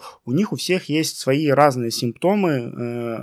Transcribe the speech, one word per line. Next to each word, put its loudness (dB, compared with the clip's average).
у -6
них 0
у -6
всех -2
есть -2
свои 0
разные 4
симптомы, 0
э, -6